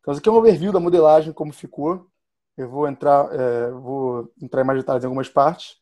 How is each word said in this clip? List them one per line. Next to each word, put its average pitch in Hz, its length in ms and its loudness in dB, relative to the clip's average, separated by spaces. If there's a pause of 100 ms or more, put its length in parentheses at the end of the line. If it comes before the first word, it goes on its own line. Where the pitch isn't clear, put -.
Então, 143 120 -8
esse 143 80 -6
aqui - 80 0
é 220 40 2
um 226 40 4
overview 208 360 4
da 185 80 2
modelagem, 156 520 4
como 151 200 -10
ficou. 165 540 -8 (500)
Eu 131 120 -10
vou 143 200 -4
entrar, 143 440 2
é, 120 380 -2
vou 127 720 -8
entrar 131 220 -4
em - 20 2
mais 135 140 0
detalhes 131 260 -4
em - 20 -6
algumas 131 220 -6
partes. 147 540 0